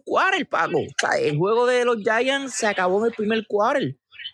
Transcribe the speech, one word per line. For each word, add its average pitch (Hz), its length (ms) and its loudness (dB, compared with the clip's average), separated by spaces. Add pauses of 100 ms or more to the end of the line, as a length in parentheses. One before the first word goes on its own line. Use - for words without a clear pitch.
quarter, 359 440 0
Paco. 160 300 0
O - 80 0 (140)
sea, - 180 0
el 147 180 0
juego 226 300 2
de 247 180 2
los 240 200 2
Giants 262 500 0
se 220 140 -2
acabó 185 320 2
en 226 60 0
el 226 100 -2
primer 220 320 0
quarter. 208 480 0 (380)